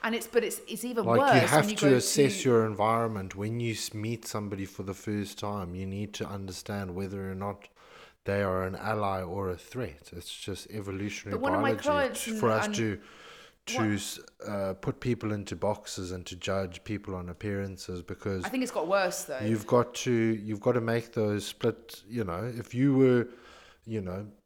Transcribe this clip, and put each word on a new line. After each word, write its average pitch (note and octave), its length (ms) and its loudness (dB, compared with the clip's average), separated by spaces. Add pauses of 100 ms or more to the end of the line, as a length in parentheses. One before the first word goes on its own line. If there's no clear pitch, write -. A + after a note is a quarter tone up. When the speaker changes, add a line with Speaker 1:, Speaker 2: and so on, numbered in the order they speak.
Speaker 1:
And A3+ 100 0
it's, - 140 -4
but A#3+ 160 4
it's, F#3 240 -4
it's - 160 -8
even A#3 220 -2
Speaker 2:
Like, A#2 160 6
Speaker 1:
worse C#4 200 8
Speaker 2:
you - 60 4
have D3 140 8
Speaker 1:
when G#3 80 4
you G#3+ 80 -2
Speaker 2:
to D3 140 6
Speaker 1:
go B2+ 40 10
Speaker 2:
assess C3 460 4
Speaker 1:
to C3+ 80 4
Speaker 2:
your A2+ 160 8
environment. G#2+ 720 0
When A2 260 -2
you A#2 100 0
s-, - 220 -6
meet A2 320 -4
somebody G2+ 400 -4
for - 180 -10
the F#2+ 100 -4
first G#2 460 -4
time, G2+ 360 -4
you F#2+ 100 -6
need G2+ 300 -6
to - 120 -6
understand G2 680 -6
whether F#2+ 380 -6
or F#2+ 40 -6
not G2 340 -8 (560)
they G2+ 160 0
are F#2+ 220 2
an F#2 120 -4
ally G2+ 460 -2
or F#2 280 -4
a F2+ 60 -4
threat. F#2 560 -10
It's F2 240 -12
just - 360 -10
evolutionary G2+ 680 -6
Speaker 1:
But - 40 -2
one C#4 140 2
of D#4 60 2
my C#4 120 2
Speaker 2:
biology - 100 -4
Speaker 1:
clients C#4 420 0
Speaker 2:
t-, A3+ 60 -6
Speaker 1:
and, A3 80 -4
Speaker 2:
for B2 120 4
us A2 140 2
Speaker 1:
and G#3+ 100 -2
Speaker 2:
to, G#2+ 240 0 (680)
to A#3 120 -4
Speaker 1:
what G#2+ 160 4
Speaker 2:
s-, - 240 -4 (280)
uh, G2 320 -2
put - 220 -6
people A2+ 320 -2
into G2+ 200 -4
boxes F#2+ 600 -4
and F2+ 120 -8
to F#2 120 -12
judge F#2+ 480 -4
people G2+ 300 -6
on F2+ 120 -8
appearances F#2+ 760 -6
because F#2+ 440 -6
Speaker 1:
I G2 40 -2
think B3+ 140 -2
it's - 80 -4
got E3 160 -2
worse, F#3 380 2
though. C3+ 140 -6
Speaker 2:
you've A2 280 0
got A#2+ 280 4
to, - 160 -2
you've A2 500 0
got B2 120 4
to A#2+ 80 2
make A2+ 320 -2
those G#2 320 0
split, - 640 -4
you A2+ 160 -4
know, F#2 340 -4
if - 160 -10
you C3+ 220 4
were, B2+ 320 8 (580)
you A2 140 -4
know F#2+ 260 -6 (200)